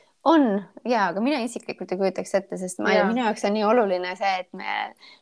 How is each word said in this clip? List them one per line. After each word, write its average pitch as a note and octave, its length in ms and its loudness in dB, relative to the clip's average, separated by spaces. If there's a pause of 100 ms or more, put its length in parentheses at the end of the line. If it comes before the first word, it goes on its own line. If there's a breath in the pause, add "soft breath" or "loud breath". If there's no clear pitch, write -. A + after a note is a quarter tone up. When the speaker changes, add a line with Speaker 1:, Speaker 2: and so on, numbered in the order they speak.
(260 soft breath)
Speaker 1:
On, D#4+ 180 8 (420)
jaa, A3 240 2
aga F3 120 -4
mina C#4 200 0
isiklikult - 500 -8
ei F3+ 60 -4
kujutaks F#3+ 400 -2
ette, F#3+ 200 -4
sest F#3 200 -8
ma, G#3 160 0
Speaker 2:
Jaa. G3+ 160 4
Speaker 1:
minu B3 140 0
jaoks G#3 240 -2
on G3+ 80 0
nii A3 100 -2
oluline G3 480 2
see, G3 200 -2 (100)
et - 100 -18
me G#2 200 -8 (480 loud breath)